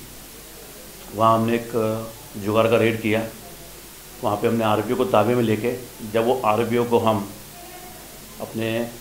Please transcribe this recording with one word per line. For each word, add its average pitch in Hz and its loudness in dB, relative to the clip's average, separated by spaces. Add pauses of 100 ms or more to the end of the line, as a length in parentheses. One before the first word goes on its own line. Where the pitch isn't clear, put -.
(1160)
वहाँ 113 6
हमने 117 2
एक 117 -4 (680)
जुगाड़ 107 4
का 117 6
रेड 113 4
किया। 110 2 (960)
वहाँ 104 0
पे 117 0
हमने 113 2
आरोपियों 107 2
को 123 4
ताबे 110 4
में 123 4
लेके, 110 2 (340)
जब 113 4
वो 101 2
आरोपियों 113 4
को 117 4
हम 107 0 (1080)
अपने 113 -2